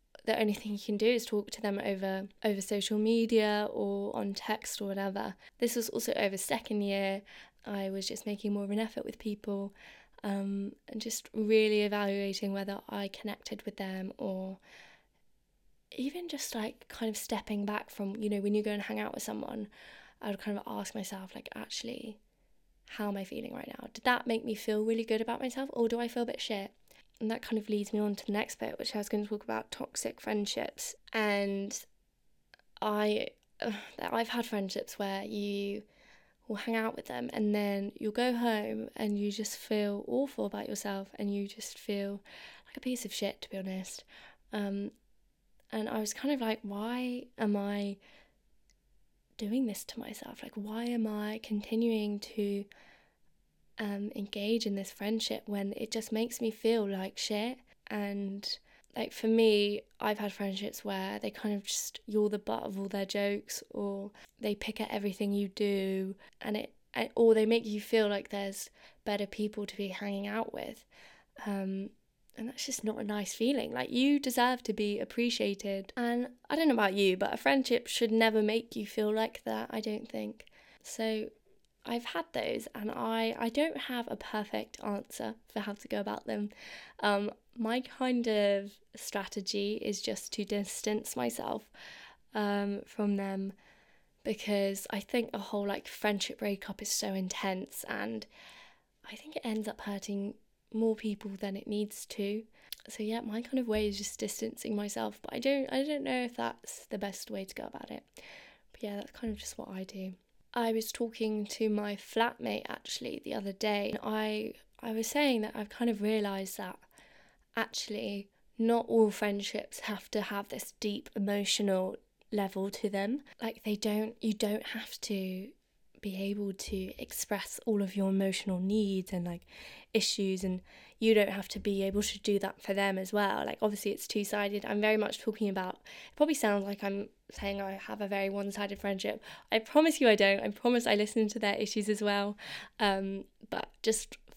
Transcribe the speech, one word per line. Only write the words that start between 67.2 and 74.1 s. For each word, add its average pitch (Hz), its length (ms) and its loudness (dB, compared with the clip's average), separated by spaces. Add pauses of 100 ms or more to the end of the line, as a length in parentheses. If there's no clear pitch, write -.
they 220 100 6
make 226 220 4
you 208 140 -2
feel 214 280 4
like 202 220 -2
there's 202 400 -6 (340)
better 202 220 0
people 208 400 -2
to - 100 -10
be 196 120 -2
hanging 202 380 -4
out 214 280 -4
with. - 320 -8 (580)
Um, 196 460 -2 (480)
and 226 100 -6
that's - 180 -8
just 262 180 -4
not 214 140 0
a 220 60 -4
nice 208 300 -2
feeling. 254 380 2
Like, - 180 -2
you 277 280 6